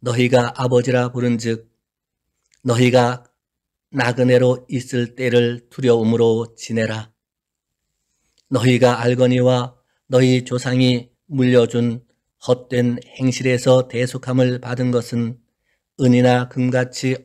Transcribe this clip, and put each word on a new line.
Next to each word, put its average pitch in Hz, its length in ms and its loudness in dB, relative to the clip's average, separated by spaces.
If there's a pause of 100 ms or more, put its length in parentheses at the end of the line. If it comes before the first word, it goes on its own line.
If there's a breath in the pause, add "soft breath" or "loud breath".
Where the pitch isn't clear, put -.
너희가 120 560 0
아버지라 123 560 0
부른즉, 117 580 -4 (920)
너희가 123 600 2 (680)
나그네로 127 760 0
있을 120 480 -6
때를 120 540 0
두려움으로 117 880 0
지내라. 110 560 -6 (1400)
너희가 123 500 2
알거니와 123 800 0 (300)
너희 127 360 2
조상이 127 680 -2 (160)
물려준 123 800 0 (400)
헛된 123 540 -2 (200)
행실에서 127 680 0
대속함을 127 720 -4
받은 123 320 -6
것은 117 480 -6 (640)
은이나 123 480 4
금같이 127 760 -4